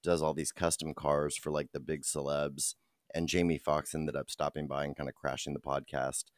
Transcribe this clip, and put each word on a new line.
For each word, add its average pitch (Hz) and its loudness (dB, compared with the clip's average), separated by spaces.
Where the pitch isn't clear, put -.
does 85 4
all 78 2
these 76 -2
custom 80 0
cars 73 2
for, - -4
like, 73 -2
the 71 -6
big 71 -4
celebs, 71 -2
and 82 2
Jamie 85 4
Foxx 76 0
ended 78 -2
up 69 -4
stopping 76 -2
by 69 -2
and 71 -4
kinda 71 -6
crashing 69 -4
the - -4
podcast. 67 -2